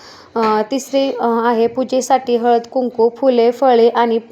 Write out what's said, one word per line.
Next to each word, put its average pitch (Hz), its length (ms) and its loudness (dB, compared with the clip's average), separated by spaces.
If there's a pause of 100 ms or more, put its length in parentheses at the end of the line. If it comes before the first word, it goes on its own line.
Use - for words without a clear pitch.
(340)
अ, 220 360 0
तिसरी, 269 500 -2
अ, 240 60 -2
आहे 233 400 0
पूजेसाठी 254 720 -2
हळद, 233 240 2 (100)
कुंकू, 240 460 0
फुले, 240 340 2
फळे 240 380 2
आणि, 233 320 0 (120)